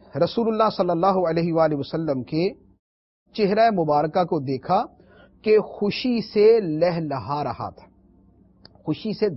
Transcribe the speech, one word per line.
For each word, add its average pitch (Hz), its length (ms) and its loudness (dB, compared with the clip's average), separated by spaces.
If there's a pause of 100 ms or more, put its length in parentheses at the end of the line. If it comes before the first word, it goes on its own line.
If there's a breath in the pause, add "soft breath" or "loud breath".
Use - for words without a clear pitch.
(180)
رسول 170 300 0
اللہ 220 240 2
صلی 185 200 -2
اللہ 180 260 2 (100)
علیہ 165 260 0
وآلہ 160 220 2
وسلم 139 480 -4
کے 160 260 -2 (840)
چہرہ 214 380 2
مبارکہ 156 520 0
کو 165 160 -2
دیکھا 139 400 -2 (640 soft breath)
کہ 214 240 4
خوشی 233 560 -2
سے 214 240 4 (140)
لہلہا 151 840 -2
رہا 117 260 -6
تھا، - 180 -20 (1000)
خوشی 170 280 -6
سے 214 240 0